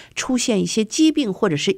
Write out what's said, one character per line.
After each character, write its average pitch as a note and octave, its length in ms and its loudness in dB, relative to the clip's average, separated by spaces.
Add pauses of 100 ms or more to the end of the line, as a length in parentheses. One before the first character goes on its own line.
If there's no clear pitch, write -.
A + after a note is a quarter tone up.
(140)
出 - 240 -2
现 G#3+ 240 0
一 - 20 0
些 A3 200 -2
疾 D#4 260 2
病 C4+ 240 -2
或 G#3+ 140 0
者 D#3 80 0
是 E3 220 0